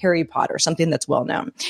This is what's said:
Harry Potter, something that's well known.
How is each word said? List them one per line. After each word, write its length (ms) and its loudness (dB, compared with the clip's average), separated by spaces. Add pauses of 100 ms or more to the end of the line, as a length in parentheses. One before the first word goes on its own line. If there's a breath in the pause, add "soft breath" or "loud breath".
Harry 220 2
Potter, 360 -2
something 300 2
that's 200 0
well 160 2
known. 280 -4 (180 loud breath)